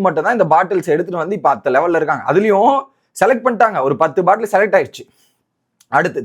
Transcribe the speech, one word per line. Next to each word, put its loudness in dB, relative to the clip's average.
மட்டும் 0
தான் 0
இந்த 2
பாட்டில்ஸ் 0
எடுத்துட்டு -4
வந்து -6
இப்ப 0
அந்த -4
லெவல்ல 2
இருக்காங்க. -4
அதுலயும் 2
செலக்ட் 2
பண்ணிட்டாங்க, 2
ஒரு 0
பத்து -2
பாட்டில் 0
செலக்ட் 2
ஆயிடுச்சு. -4
அடுத்து -2